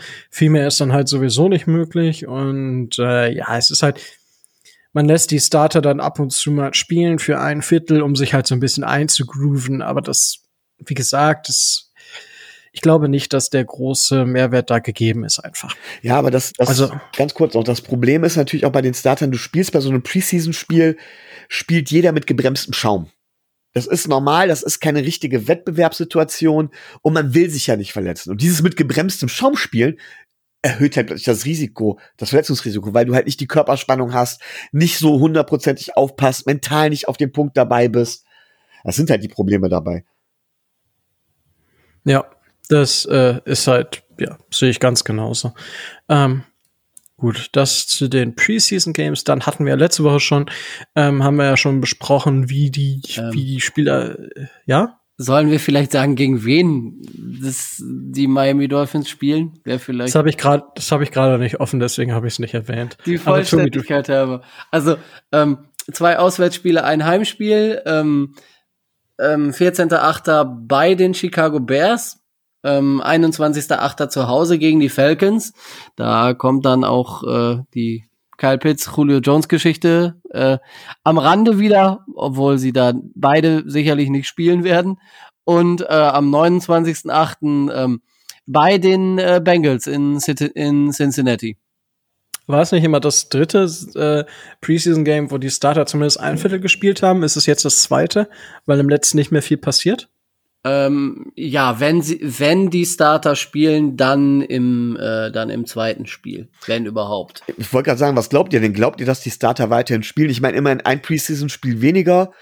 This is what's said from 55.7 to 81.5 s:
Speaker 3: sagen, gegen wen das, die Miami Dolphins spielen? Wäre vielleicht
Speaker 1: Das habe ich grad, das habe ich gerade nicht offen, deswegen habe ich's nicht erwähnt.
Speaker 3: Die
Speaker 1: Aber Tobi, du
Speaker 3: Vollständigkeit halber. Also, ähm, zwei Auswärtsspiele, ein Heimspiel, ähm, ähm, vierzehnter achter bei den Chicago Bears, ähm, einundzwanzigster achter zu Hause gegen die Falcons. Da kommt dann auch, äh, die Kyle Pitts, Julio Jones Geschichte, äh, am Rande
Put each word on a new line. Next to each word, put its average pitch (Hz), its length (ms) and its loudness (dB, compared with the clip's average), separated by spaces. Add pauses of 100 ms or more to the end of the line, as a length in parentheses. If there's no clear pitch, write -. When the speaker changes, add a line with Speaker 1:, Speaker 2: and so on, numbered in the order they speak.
Speaker 3:
sagen, 139 240 2
gegen 131 280 0
wen 143 560 0 (420)
das, - 420 -8
die 131 420 -4
Miami 139 400 2
Dolphins 143 420 -2
spielen? 156 540 -4
Wäre 127 160 -4
vielleicht 127 300 -6
Speaker 1:
Das 123 80 -2
habe 156 140 4
ich 151 80 -6
grad, 143 380 0
das - 140 -8
habe 147 140 0
ich - 80 -6
gerade 131 260 2
nicht 120 220 -2
offen, 135 180 -2
deswegen 120 340 -2
habe 113 140 -2
ich's - 140 -6
nicht 113 140 -6
erwähnt. 117 500 -8
Speaker 3:
Die 170 160 -2
Speaker 1:
Aber 190 240 2
Tobi, 165 260 2
du 131 120 -4
Speaker 3:
Vollständigkeit 190 260 -2
halber. 131 340 -2 (280)
Also, 156 260 0 (340)
ähm, 147 380 0 (240)
zwei 170 260 2
Auswärtsspiele, 175 640 2
ein 151 220 0
Heimspiel, 214 800 0
ähm, 147 500 0 (840)
ähm, 147 320 0
vierzehnter 175 500 0
achter 156 440 2
bei 135 480 0
den 185 200 2
Chicago 160 460 -2
Bears, 151 580 -2 (460)
ähm, 139 360 2
einundzwanzigster 156 800 0
achter 139 260 -4
zu 127 180 -2
Hause 160 320 2
gegen 156 220 4
die 143 80 4
Falcons. 160 640 0 (420)
Da 117 400 0
kommt 131 300 0
dann 127 200 4
auch, 123 380 -2
äh, 120 400 -2 (120)
die 113 320 -6 (360)
Kyle 135 160 2
Pitts, 151 380 -2
Julio 143 220 4
Jones 143 280 2
Geschichte, 170 760 2 (100)
äh, 131 280 0 (460)
am 160 140 4
Rande 196 420 4